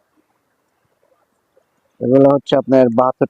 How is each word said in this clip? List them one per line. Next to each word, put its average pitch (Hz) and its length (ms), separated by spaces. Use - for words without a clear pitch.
এগুলো 135 340
হচ্ছে 143 220
আপনার 131 280
বাহাত্তর 127 340